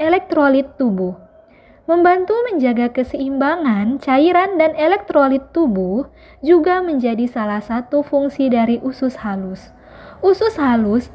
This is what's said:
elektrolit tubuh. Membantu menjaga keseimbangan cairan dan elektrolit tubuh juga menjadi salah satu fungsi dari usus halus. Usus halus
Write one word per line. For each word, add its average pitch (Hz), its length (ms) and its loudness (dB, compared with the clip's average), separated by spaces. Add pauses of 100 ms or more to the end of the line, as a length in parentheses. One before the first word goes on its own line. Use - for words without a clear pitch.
elektrolit 311 800 0
tubuh. 185 320 -2 (720)
Membantu 359 480 2 (160)
menjaga 247 400 0
keseimbangan 269 1120 -2
cairan 349 560 2
dan 311 160 2
elektrolit 302 800 0
tubuh 214 560 -2 (320)
juga 349 400 2
menjadi 247 480 -2
salah 214 320 -4
satu 247 400 -4
fungsi 277 480 -2
dari 233 320 0
usus 262 400 -6
halus. 190 560 -10 (480)
Usus 403 320 2
halus 233 580 0